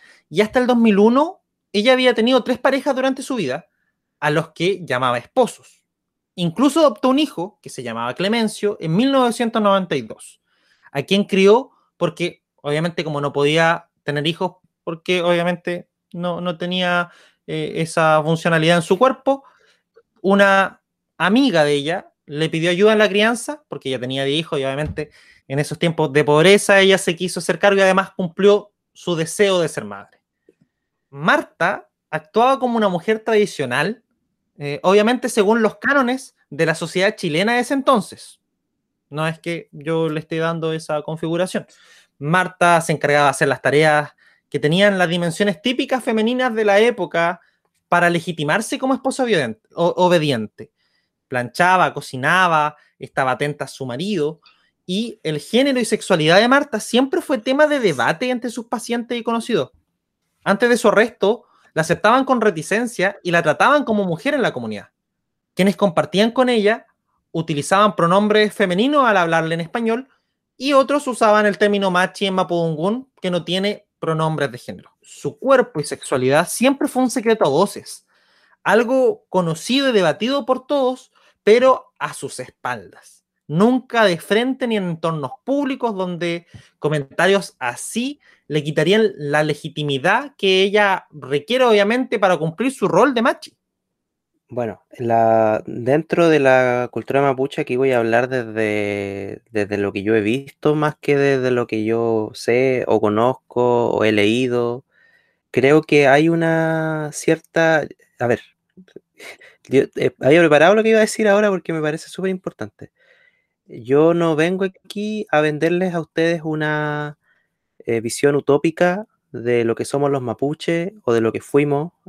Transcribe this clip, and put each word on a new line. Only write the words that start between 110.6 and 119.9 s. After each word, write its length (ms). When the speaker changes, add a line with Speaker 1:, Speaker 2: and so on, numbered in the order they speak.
Speaker 2:
lo 80
que 60
iba 100
a 20
decir 260
ahora 220
porque 240
me 80
parece 280
súper 200
importante. 640
Yo 480
no 220
vengo 300
aquí 640
a 80
venderles 540
a 80
ustedes 420
una, 720
eh, 160
visión 340
utópica 720
de 320
lo 100
que 120
somos 260